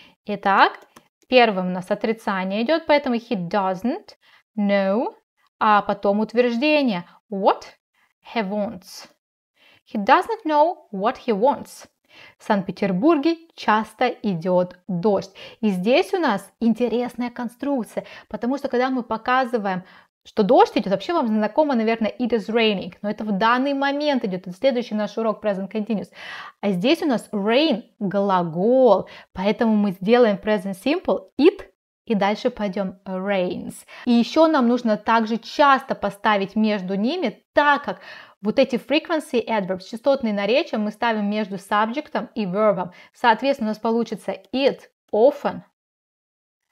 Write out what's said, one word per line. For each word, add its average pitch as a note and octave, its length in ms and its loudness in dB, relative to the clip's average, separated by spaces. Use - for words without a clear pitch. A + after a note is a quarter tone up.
Итак, G#3 540 2
первым G#3+ 400 4
у F#3 40 -2
нас F3+ 200 -6
отрицание G#3 720 -4
идёт, D#4+ 240 -2
поэтому C#4+ 280 2
he A3+ 200 -4
doesn't F#3+ 840 -4
know, G3+ 560 0
а G#3+ 240 4
потом G3+ 360 0
утверждение. A#3+ 840 0
What G3+ 360 0
he A#3 80 -2
wants. G3 680 -8
He G#3 180 -6
doesn't F4+ 420 2
know D#4 460 0
what G3+ 260 -2
he A#3+ 60 2
wants. - 540 -2
В - 60 -20
Санкт-Петербурге A3 960 0
часто A3 520 0
идёт F3+ 680 -2
дождь. F#3 440 -2
И G#3+ 80 2
здесь A#3 440 2
у G4 60 0
нас A3+ 400 -2
интересная A#3+ 720 -2
конструкция, A#3+ 760 -6
потому A#3+ 300 -4
что C#4 100 -6
когда B3 220 0
мы B3+ 140 -2
показываем, A3 800 -2
что - 200 0
дождь B3+ 320 6
идёт, G#3 160 -2
вообще G3 220 -2
вам D4+ 140 0
знакомо, G#3+ 480 0
наверное, A3 440 0
it B3 100 -2
is A3 200 -2
raining, G#3+ 520 0
но G#3 80 -6
это G#3+ 140 -6
в G#3+ 80 -4
данный A#3+ 420 0
момент C#4 500 -2
идёт, F#3 180 -4
это F3+ 100 -12
следующий A#3+ 440 -2
наш G#3 220 -4
урок A3 260 -2
present G3 280 -4
continuous. G#3+ 380 -4
А G3+ 100 0
здесь G#3 300 2
у E4+ 60 -2
нас A3+ 240 -2
rain – A3+ 520 0
глагол, G3 1080 2
поэтому A3 420 0
мы G#3 160 2
сделаем A3 440 4
present G3 480 -4
simple D4 460 -2
it D4+ 220 4
и A3+ 100 -2
дальше G3+ 340 0
пойдём G3+ 560 -6
rains. F#3 680 -4
И B3 60 2
ещё A#3 360 4
нам C#4+ 200 2
нужно A#3 300 0
также A3+ 400 0
часто C4 580 2
поставить G3+ 600 -2
между G#3 400 0
ними, B3 480 -4
так C#4+ 300 2
как F#3+ 180 -8
вот G#3+ 180 0
эти C4+ 160 2
frequency D4+ 680 -2
adverbs, F#3+ 440 -4
частотные A3+ 440 0
наречия, A3+ 460 0
мы G#3 120 -4
ставим G#3+ 380 -2
между G#3 280 -4
сабжектом A3 760 -4
и G#3+ 100 -2
вербом. F#3 460 0
Соответственно, A#3+ 560 0
у G#3+ 40 -2
нас G#3+ 60 -12
получится A3+ 560 -4
it B3 360 0
often G#3+ 500 2